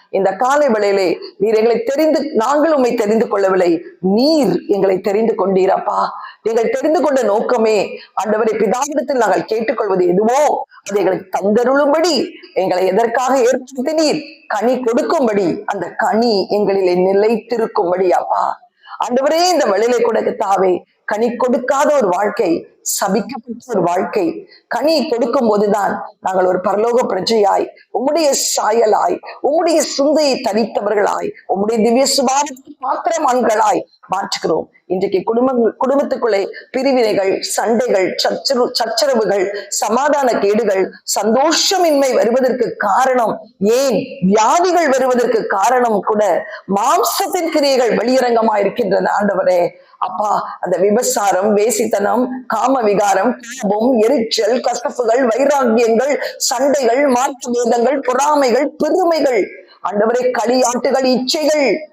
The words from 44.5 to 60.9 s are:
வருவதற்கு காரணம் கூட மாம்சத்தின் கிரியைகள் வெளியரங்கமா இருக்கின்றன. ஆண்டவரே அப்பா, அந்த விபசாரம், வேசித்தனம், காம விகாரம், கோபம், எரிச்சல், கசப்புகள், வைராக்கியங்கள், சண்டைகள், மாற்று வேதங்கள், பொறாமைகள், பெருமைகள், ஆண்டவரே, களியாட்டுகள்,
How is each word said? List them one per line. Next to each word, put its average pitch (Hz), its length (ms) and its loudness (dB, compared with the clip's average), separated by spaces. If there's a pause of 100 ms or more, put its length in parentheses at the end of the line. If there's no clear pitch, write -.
வருவதற்கு 247 580 2
காரணம் 220 520 2
கூட 208 440 0 (320)
மாம்சத்தின் 330 720 0
கிரியைகள் 269 460 2
வெளியரங்கமா 233 640 2
இருக்கின்றன. 196 640 0
ஆண்டவரே 180 500 0 (280)
அப்பா, 196 640 -4
அந்த 175 180 -2
விபசாரம், 202 800 0
வேசித்தனம், 226 680 0 (200)
காம 247 340 0
விகாரம், 202 580 0 (220)
கோபம், 226 360 0
எரிச்சல், 233 640 0
கசப்புகள், 247 680 0
வைராக்கியங்கள், 247 920 2 (200)
சண்டைகள், 269 680 0
மாற்று 262 440 -2
வேதங்கள், 240 480 0
பொறாமைகள், 269 640 2 (120)
பெருமைகள், 302 720 0 (360)
ஆண்டவரே, 240 480 0
களியாட்டுகள், 247 720 0